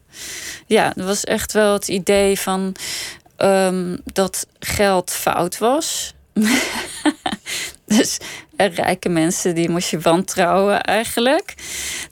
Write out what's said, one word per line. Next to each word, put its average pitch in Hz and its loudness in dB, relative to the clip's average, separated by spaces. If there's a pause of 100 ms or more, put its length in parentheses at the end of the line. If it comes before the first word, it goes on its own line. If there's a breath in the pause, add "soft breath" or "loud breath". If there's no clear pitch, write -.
(640 loud breath)
Ja, 185 2
er 185 -6
was 202 -2
echt - -4
wel 208 4
het 202 -2
idee 196 2
van, 190 -2 (600 loud breath)
ehm, 185 2 (160)
dat - -2 (120)
geld 190 2
fout - 0
was. 269 0 (200)
<laughs> 214 2 (1400 loud breath)
Dus, - 2 (380 loud breath)
eh, 190 0
rijke 185 0
mensen, 170 0
die 165 0
moest 170 0
je 156 -4
wantrouwen 185 2
eigenlijk. 240 0 (580 loud breath)